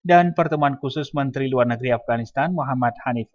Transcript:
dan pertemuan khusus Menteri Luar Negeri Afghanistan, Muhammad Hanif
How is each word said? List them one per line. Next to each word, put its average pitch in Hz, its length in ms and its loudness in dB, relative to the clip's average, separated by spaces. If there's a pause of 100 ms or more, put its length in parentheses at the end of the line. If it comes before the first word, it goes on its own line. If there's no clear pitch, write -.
dan 175 320 6
pertemuan 151 460 0
khusus 143 340 -6
Menteri 135 300 -2
Luar 131 240 2
Negeri 120 240 -2
Afghanistan, 120 580 -2
Muhammad 127 400 -2 (140)
Hanif 120 280 -4